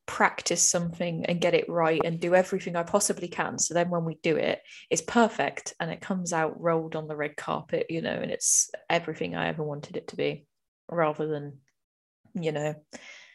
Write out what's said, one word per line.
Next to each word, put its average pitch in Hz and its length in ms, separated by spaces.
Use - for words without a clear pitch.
practice - 680
something 170 540
and 175 160
get 175 140
it - 160
right 165 340
and 165 160
do 175 140
everything 185 420
I 170 60
possibly 180 460
can. - 300
So - 140
then 175 160
when 170 160
we 160 180
do 160 140
it, - 240
it's 170 100
perfect - 800
and 165 100
it - 120
comes 175 320
out 160 260
rolled 165 340
on 156 140
the 151 80
red 151 180
carpet, - 540
you 165 140
know, - 100
and - 180
it's - 400
everything 165 440
I 170 140
ever 160 140
wanted 147 340
it - 120
to - 80
be, 147 280
rather 156 400
than, 143 340
you 160 180
know, 151 220